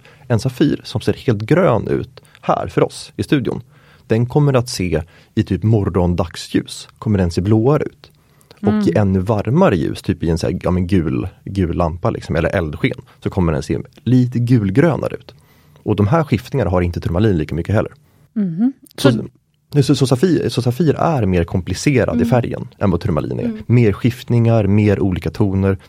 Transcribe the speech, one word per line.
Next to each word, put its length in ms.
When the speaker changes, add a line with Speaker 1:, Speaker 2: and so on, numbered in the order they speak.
Speaker 1:
En 120
safir 440
som 180
ser 120
helt 280
grön 460
ut 340
här 260
för 160
oss 320
i 80
studion, 380
den 180
kommer 280
att 160
se 340
i 80
typ 200
morgondagsljus, 1200
kommer 180
den 140
se 100
blåare 420
ut. 260
Och 80
Speaker 2:
Mm. 180
Speaker 1:
i 100
ännu 220
varmare 560
ljus, 260
typ 220
i 60
en 80
så 100
här, 160
ja, 80
men 160
gul, 400
gul 320
lampa 320
liksom, 260
eller 200
eldsken, 460
så 60
kommer 240
den 100
se 140
lite 360
gulgrönare 760
ut. 200
Och 120
de 120
här 160
skiftningarna 480
har 100
inte 200
turmalin 360
lika 180
mycket 200
heller. 160
Speaker 2:
Mhm. 400
Speaker 1:
Så, 140
Speaker 2:
Så 720
Speaker 1:
så, 120
så, 120
safir, 420
så 120
safir 340
är 300
mer 180
komplicerad 720
i 20
Speaker 3:
Mm. 120
Speaker 1:
färgen 380
än 120
vad 100
turmalin 380
är. 40
Speaker 3:
Mm. 220
Speaker 1:
Mer 280
skiftningar, 720
mer 320
olika 300
toner. 480